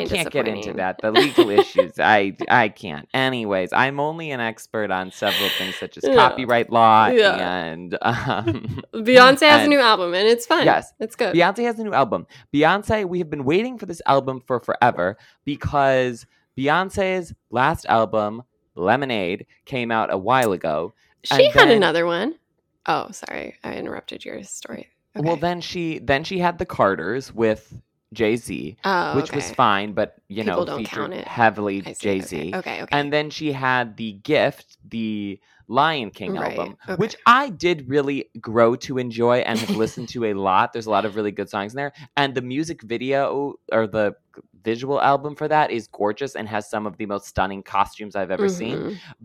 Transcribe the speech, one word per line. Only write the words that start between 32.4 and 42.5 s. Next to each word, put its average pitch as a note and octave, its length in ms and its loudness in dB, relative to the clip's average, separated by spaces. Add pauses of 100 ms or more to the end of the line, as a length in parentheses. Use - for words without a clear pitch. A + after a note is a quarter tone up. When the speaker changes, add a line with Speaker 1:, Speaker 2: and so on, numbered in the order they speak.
Speaker 1:
Okay, A#2+ 260 -10
okay. D3 140 -2
Speaker 2:
And C#3+ 140 -2
then D3+ 180 -2
she D3+ 220 -6
had B2+ 460 -2
The A2 160 -8
Gift, B2 640 -2 (120)
the G#2 500 -6 (280)
Lion C3+ 440 -2
King F#2+ 220 -10
Speaker 1:
Right. - 240 -6
Speaker 2:
album, - 280 -8
Speaker 1:
Okay. F#3+ 100 -6
Speaker 2:
which G#3 200 -2 (100)
I C4+ 240 4
did D#3+ 400 -2
really C#3 400 -2 (100)
grow A#2 380 4
to C3 200 -8
enjoy A#2+ 420 2
and A2+ 200 -2
have A2+ 160 -4
listened A2 340 -2
Speaker 1:
<laughs> - 60 -14
Speaker 2:
to A#2 100 -2
a G#2 80 0
lot. G2 400 2
There's A2+ 140 -10
a - 40 -2
lot G2+ 140 2
of G2+ 100 -8
really G#2 160 -2
good G2 180 -6
songs G#2+ 240 -6
in C3 40 -14
there. C#3+ 160 -6 (240)
And C#3 180 0
the C3 60 -4
music D3 400 -6